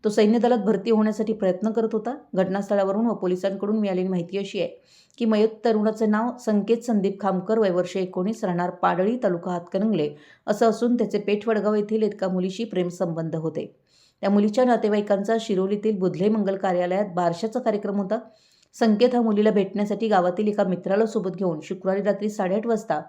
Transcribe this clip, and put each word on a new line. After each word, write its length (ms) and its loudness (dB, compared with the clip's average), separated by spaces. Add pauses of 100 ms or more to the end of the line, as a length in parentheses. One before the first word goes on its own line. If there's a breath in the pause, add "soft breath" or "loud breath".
तो 60 0
सैन्य 300 4
दलात 180 4
भरती 340 0
होण्यासाठी 420 2
प्रयत्न 380 0
करत 220 0
होता. 240 -4 (160)
घटनास्थळावरून 720 0
व 80 2
पोलिसांकडून 680 -2
मिळालेली 280 0
माहिती 300 -2
अशी 220 -6
आहे 100 -2 (480 soft breath)
की, 80 0
मयत 220 4 (180)
तरुणाचे 400 2
नाव 320 0
संकेत 400 0
संदीप 440 -2
खामकर, 380 0
वय 100 4
वर्ष 280 -2
एकोणीस, 460 -4
राहणार 260 -2
पाडळी 540 0
तालुका 280 -2
हातकणंगले 580 -2 (380 loud breath)
असं 220 4
असून, 260 2
त्याचे 240 0
पेठ 280 -2
वडगाव 260 2
येथील 300 0
एका 240 -2
मुलीशी 360 -2
प्रेमसंबंध 720 -4
होते. 400 -6 (460 soft breath)
त्या 80 0
मुलीच्या 360 4
नातेवाईकांचा 760 2
शिरोलीतील 600 -2
बुधले 300 0
मंगल 280 0
कार्यालयात 480 0 (100)
बारशाचा 440 -2
कार्यक्रम 380 -2
होता. 220 -2 (540 soft breath)
संकेत 420 4
हा 60 2
मुलीला 300 2
भेटण्यासाठी 560 -2
गावातील 400 2
एका 160 0
मित्राला 420 0
सोबत 240 -4
घेऊन 340 -4
शुक्रवारी 380 -4
रात्री 280 -2
साडेआठ 380 -2
वाजता 420 -2